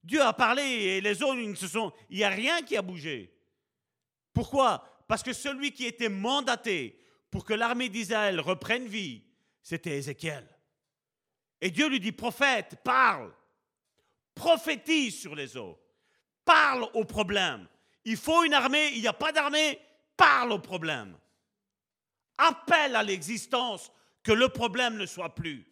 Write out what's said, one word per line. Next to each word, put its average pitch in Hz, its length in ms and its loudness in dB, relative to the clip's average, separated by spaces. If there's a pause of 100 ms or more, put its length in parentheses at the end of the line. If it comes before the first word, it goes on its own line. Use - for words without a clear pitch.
Dieu 240 180 2
a 262 120 6
parlé 254 300 2
et 202 380 0
les 202 200 0
eaux, 269 120 2
ils 233 160 -4
ne 190 60 -8
se 185 120 -8
sont... 190 260 -4 (160)
il 185 80 -8
n'y 214 60 2
a 202 60 2
rien 269 340 -2
qui 392 120 -4
a 208 60 0
bougé. 151 560 -10 (960)
Pourquoi ? 240 500 2 (240)
Parce - 140 0
que 247 120 -6
celui 277 380 -4
qui 254 140 -8
était 233 240 -2
mandaté 226 880 -2 (300)
pour - 160 -8
que 214 80 -2
l'armée 233 360 0
d'Israël 208 500 0
reprenne 220 480 -2
vie, 190 360 -8 (380)
c'était 160 360 -6
Ézéchiel. 143 500 -8 (1120)
Et 175 100 -2
Dieu 277 160 2
lui 262 120 0
dit, « 196 120 -2
Prophète, 247 720 -2
parle, 226 500 2 (1040)
prophétise 302 840 0
sur 143 160 -14
les 135 200 -10
eaux, 95 240 -12 (640)
parle 285 520 4
au 226 100 0
problème. » 180 640 -2 (380)
Il 220 120 -4
faut 330 260 4
une 302 100 2
armée, 277 420 2
il 226 60 -4
n'y 233 60 0
a 208 60 0
pas 302 180 -2
d'armée, 302 480 0 (380)
parle 269 340 6
au 202 80 0
problème. 143 580 -6 (1200)
Appelle 294 600 4
à 214 60 2
l'existence 202 920 -4 (280)
que 220 120 2
le 247 160 6
problème 233 480 -2
ne 196 80 -6
soit 170 280 -10
plus. 156 380 -10